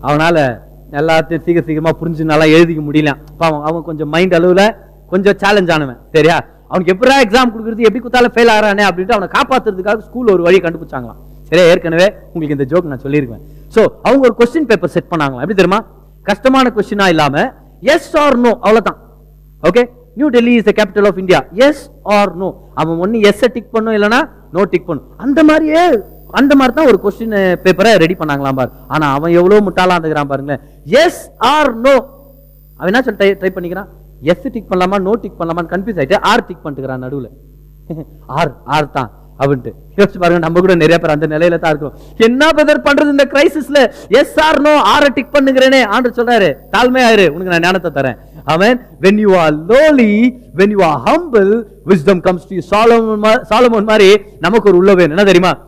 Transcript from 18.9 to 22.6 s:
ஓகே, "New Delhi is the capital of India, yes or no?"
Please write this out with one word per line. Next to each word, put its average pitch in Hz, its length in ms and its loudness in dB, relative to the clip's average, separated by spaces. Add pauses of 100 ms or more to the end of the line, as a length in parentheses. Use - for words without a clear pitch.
ஓகே, 208 220 2 (320)
"New 294 120 0
Delhi 233 40 -4
is 240 320 2
the 208 60 2
capital 208 340 -2
of 196 80 2
India, 180 260 0 (160)
yes 277 180 2 (320)
or 202 200 0 (160)
no?" 180 120 -6 (200)